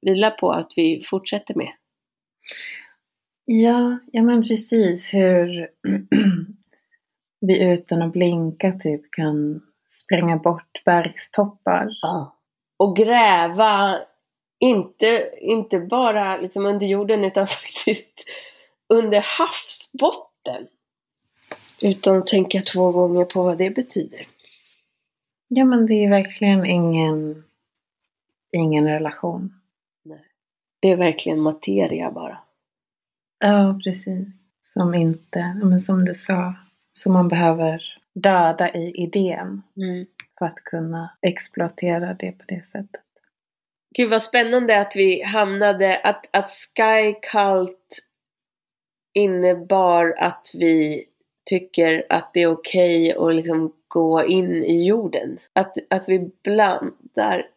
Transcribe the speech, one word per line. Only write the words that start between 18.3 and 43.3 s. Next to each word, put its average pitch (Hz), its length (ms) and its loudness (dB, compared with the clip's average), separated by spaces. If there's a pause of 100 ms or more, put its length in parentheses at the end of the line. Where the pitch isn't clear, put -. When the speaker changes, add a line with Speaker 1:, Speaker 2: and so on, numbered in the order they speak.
Speaker 1:
under 220 320 4
havsbotten. - 1500 -4 (1120)
Utan 196 360 2
att - 100 0
tänka 190 340 0
två 180 300 0
gånger 180 340 2
på 180 180 -2
vad 180 140 0
det 185 120 0
betyder. - 580 -8 (1200)
Speaker 2:
Ja, 262 180 2
men 240 220 4
det 220 60 2 (120)
är 202 40 4
verkligen 196 560 2
ingen, 160 800 0 (1080)
ingen 156 360 2
relation. 165 680 -6 (500)
Speaker 1:
Nej. 156 220 -20 (560)
Det 190 100 4
är 180 40 4
verkligen 165 460 0
materia 160 680 -2
bara. - 260 -14 (1000)
Speaker 2:
Ja, 202 440 4
precis. 190 440 -8 (460)
Som 180 200 0
inte, 175 600 -2 (100)
men 185 180 4
som 185 240 0
du 175 100 -2
sa, 185 380 -4 (380)
som - 220 -2
man 180 140 4
behöver 165 540 0 (320)
döda 175 600 2
i 175 180 -6 (120)
idén 185 580 -4 (160)
Speaker 1:
Mm. 185 280 -8 (340)
Speaker 2:
för 180 60 -4
att 165 100 -6
kunna 165 640 -10
exploatera 175 920 -4
det 185 180 -10
på 185 160 -20
det 175 200 -12
sättet. - 340 -16 (920)